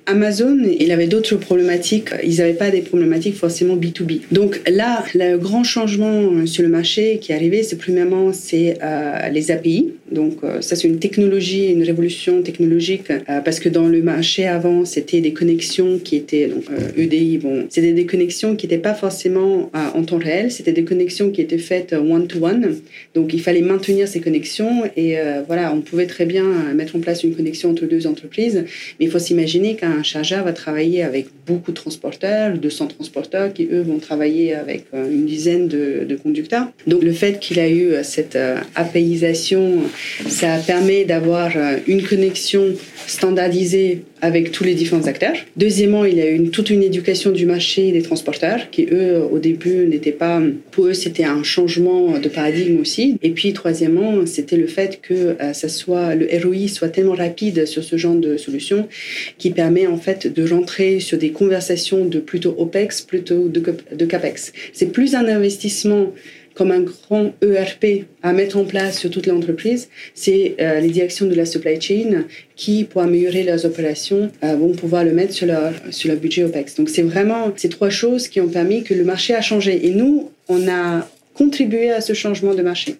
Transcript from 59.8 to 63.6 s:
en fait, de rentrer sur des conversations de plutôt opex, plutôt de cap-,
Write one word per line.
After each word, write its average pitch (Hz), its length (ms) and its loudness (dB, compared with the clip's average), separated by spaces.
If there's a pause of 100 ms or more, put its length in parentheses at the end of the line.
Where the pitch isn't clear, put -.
en 170 100 0
fait, 190 300 -4
de 165 200 0
rentrer 185 520 0
sur 170 180 -2
des 156 120 0
conversations 185 760 0
de 165 140 0
plutôt 170 380 -4
opex, 190 440 -2
plutôt 175 460 -2
de 165 120 -2
cap-, - 360 -4